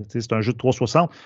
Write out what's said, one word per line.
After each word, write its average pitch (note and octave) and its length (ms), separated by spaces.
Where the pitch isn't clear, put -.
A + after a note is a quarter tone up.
Tu - 60
sais, A#2+ 100
c'est A2+ 120
un A2+ 80
jeu A2+ 120
de B2 60
trois B2+ 140
cent - 60
soixante, D#3+ 340